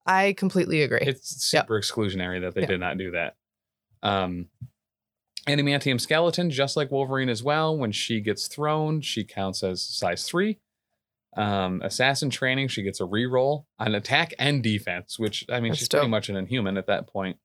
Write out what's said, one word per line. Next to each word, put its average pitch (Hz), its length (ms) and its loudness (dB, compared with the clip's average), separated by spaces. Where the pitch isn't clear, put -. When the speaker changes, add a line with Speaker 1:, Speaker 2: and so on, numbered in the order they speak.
Speaker 1:
I 190 280 4
completely 180 500 2
agree. 131 200 2
Speaker 2:
It's - 500 -2
Speaker 1:
Yep. 156 120 4
Speaker 2:
super 107 160 2
exclusionary 92 600 -2
that 90 140 -4
they 95 80 2
Speaker 1:
Yeah. - 60 2
Speaker 2:
did 92 120 2
not 90 180 -2
do 90 140 -6
that. 85 240 -4
Um, 90 460 0
Adamantium 143 540 2
Skeleton, 170 500 2
just 135 260 0
like 143 140 0
Wolverine 135 380 0
as 113 140 -2
well, 156 340 2
when 117 160 0
she 110 280 -2
gets 104 280 -2
thrown, 156 520 0
she 113 240 -4
counts 95 380 -4
as 92 200 -2
size - 420 -4
three. 202 340 -2
Um, 98 460 0
Assassin 135 480 0
Training, 131 380 0
she 110 140 -4
gets 98 180 -4
a 95 40 0
reroll 127 600 2
on 110 160 0
attack 143 440 0
and 143 240 2
defense, 98 560 -2
which, 107 300 -4
I 120 120 0
mean, 117 100 0
Speaker 1:
That's 156 80 -2
Speaker 2:
she's 123 100 -4
pretty 147 180 4
Speaker 1:
dope. 117 40 0
Speaker 2:
much 107 180 0
an 101 80 -4
Inhuman 98 400 -2
at 95 120 -2
that - 180 0
point. 95 380 -4